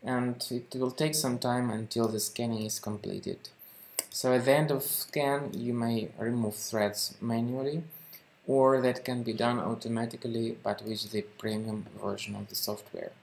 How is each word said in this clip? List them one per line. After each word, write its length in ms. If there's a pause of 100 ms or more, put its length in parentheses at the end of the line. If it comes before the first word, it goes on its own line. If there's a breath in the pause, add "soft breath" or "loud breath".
and 480
it 240
will 180
take 240
some 220
time 320
until 380
the 140
scanning 420
is 160
completed. 720 (640 loud breath)
So 200
at 100
the 80
end 200
of 120
scan, 680
you 200
may 360 (100)
remove 360
threads 680
manually, 640 (600 loud breath)
or 360
that 240
can 180
be 80
done 260
automatically, 1040
but 220
with 280
the 100
premium 640 (180)
version 320
of 140
the 60
software. 680